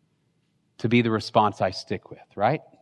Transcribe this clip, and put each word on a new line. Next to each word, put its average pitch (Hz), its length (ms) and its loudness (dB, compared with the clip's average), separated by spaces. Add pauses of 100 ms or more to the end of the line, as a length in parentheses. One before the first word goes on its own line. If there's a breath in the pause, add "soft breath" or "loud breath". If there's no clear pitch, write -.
(760)
to - 100 -6
be 120 140 4
the 117 100 0
response 107 480 0
I 95 120 -2
stick - 380 -10
with, - 280 -20
right? 120 240 0 (200)